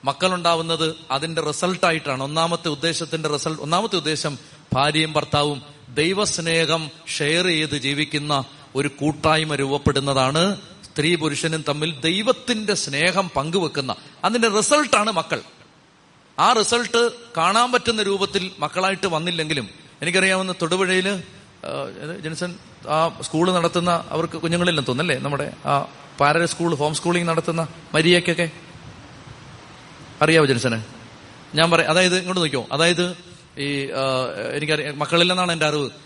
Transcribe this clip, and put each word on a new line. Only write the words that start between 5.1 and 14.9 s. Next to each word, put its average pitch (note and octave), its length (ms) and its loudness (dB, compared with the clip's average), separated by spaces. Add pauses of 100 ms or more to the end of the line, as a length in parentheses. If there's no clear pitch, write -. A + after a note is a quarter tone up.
ഭർത്താവും D3 600 0 (160)
ദൈവസ്നേഹം E3 1000 0 (280)
ഷെയർ D#3+ 280 2
ചെയ്ത് D#3 320 0
ജീവിക്കുന്ന C#3+ 680 -2 (320)
ഒരു C#3+ 120 0
കൂട്ടായ്മ D3+ 680 0
രൂപപ്പെടുന്നതാണ്. C#3 1000 2 (280)
സ്ത്രീ D#3+ 320 0
പുരുഷനും D#3 540 -2
തമ്മിൽ D3+ 300 -2
ദൈവത്തിന്റെ G#3+ 720 0
സ്നേഹം E3+ 560 0
പങ്കുവെക്കുന്ന, C#3+ 680 -2 (280)
അതിന്റെ A3+ 240 2
റിസൾട്ടാണ് A3 640 2